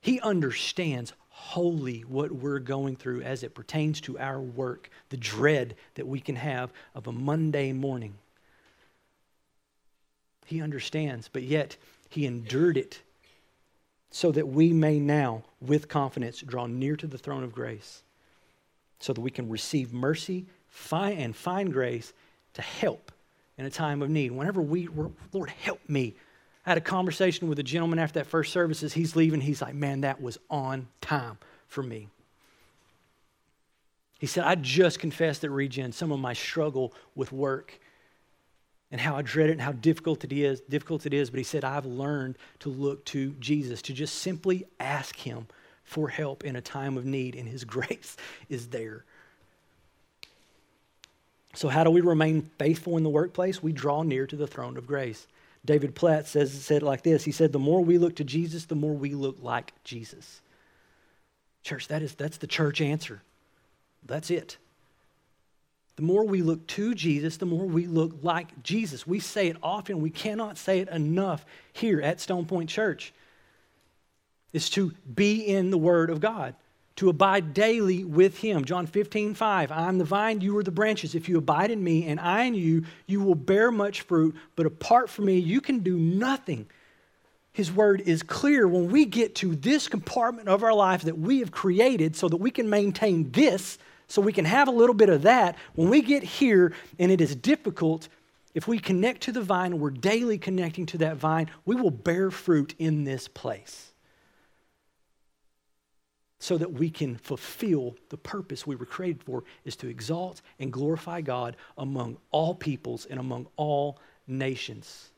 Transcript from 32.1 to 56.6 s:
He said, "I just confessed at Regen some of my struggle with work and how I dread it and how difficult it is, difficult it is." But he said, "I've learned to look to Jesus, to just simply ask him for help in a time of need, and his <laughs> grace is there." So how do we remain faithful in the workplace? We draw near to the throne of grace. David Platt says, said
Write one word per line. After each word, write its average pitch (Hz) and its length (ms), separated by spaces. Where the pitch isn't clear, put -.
He 139 80
said, 175 160
"I 165 120
just 151 440
confessed 156 440
at 147 80
Regen 135 400
some 160 200
of 139 80
my 127 140
struggle 131 600
with 131 160
work 135 480
and 131 80
how 143 160
I 139 60
dread 147 280
it 160 40
and 151 80
how 135 100
difficult 156 520
it 135 100
is, 139 280
difficult 147 440
it 147 80
is." 139 180
But 135 80
he 131 40
said, 139 200
"I've 135 220
learned 131 520
to 151 100
look 139 360
to 135 340
Jesus, 127 440
to - 100
just - 260
simply 185 480
ask 139 360
him 117 320
for 151 260
help 143 340
in 135 120
a 123 60
time 135 360
of 123 80
need, 131 300
and 117 140
his 127 140
<laughs> 110 120
grace - 420
is 120 180
there." 113 360
So - 140
how 147 160
do 165 60
we 175 120
remain 160 480
faithful 165 380
in 160 60
the 156 60
workplace? 180 540
We 156 100
draw 143 300
near 135 240
to 151 80
the 147 120
throne 127 300
of 123 100
grace. 131 400
David 147 300
Platt 156 320
says, 143 240
said 143 300